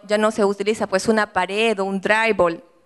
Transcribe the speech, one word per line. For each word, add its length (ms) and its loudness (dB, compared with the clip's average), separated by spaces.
ya 120 0
no 120 2
se 140 0
utiliza, 420 -2
pues, 220 -2
una 240 2
pared 480 0
o 60 -2
un 160 -4
drywall, 600 2